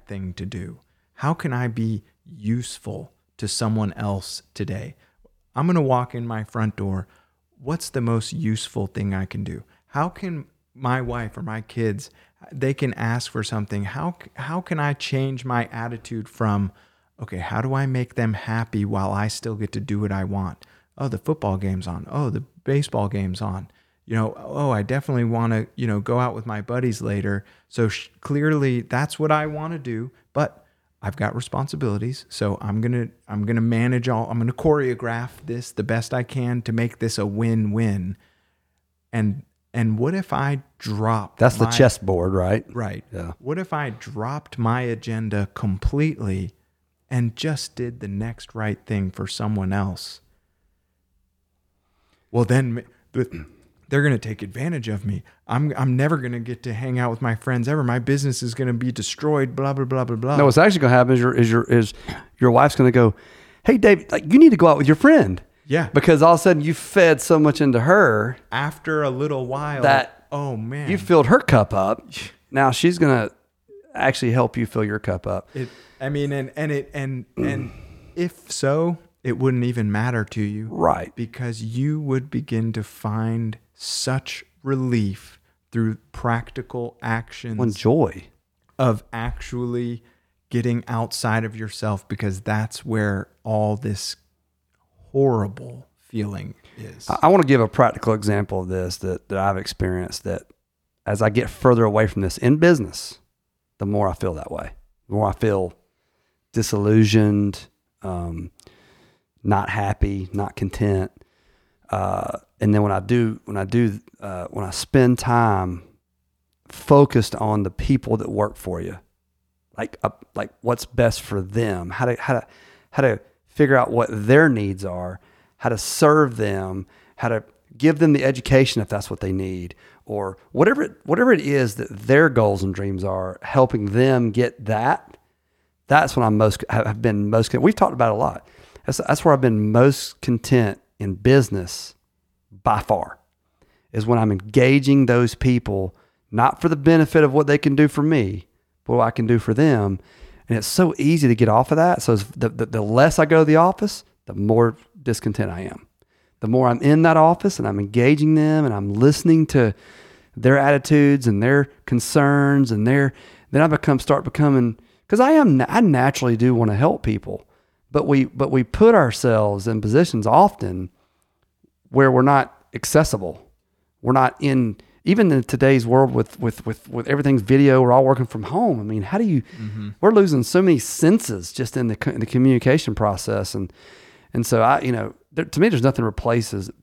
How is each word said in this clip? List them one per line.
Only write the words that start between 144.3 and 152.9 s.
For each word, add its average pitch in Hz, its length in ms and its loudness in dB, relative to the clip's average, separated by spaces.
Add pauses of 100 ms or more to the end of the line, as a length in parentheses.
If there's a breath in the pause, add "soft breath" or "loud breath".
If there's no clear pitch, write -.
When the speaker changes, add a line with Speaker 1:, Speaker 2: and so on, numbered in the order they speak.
Speaker 2:
engaging 131 760 4
those 120 300 2
people, 104 600 0 (360)
not 120 300 2
for 165 80 2
the 160 60 2
benefit 156 480 4
of 135 100 2
what 147 140 2
they 147 100 4
can 143 180 2
do 151 120 6
for 147 160 -2
me, 113 440 -2 (380)
but 120 120 -2
what 117 100 4
I 117 40 -2
can 113 160 -2
do 117 120 4
for 113 140 -2
them. 107 460 2 (500 soft breath)
And 117 80 0
it's 107 100 -6
so 180 300 2
easy 147 300 2
to 117 80 4
get 110 140 2
off 113 220 2
of 151 60 2
that. 165 240 2
So 117 120 0
it's 101 100 0
the, 117 260 -6
the, 113 160 -4
the 110 160 -6
less 120 380 4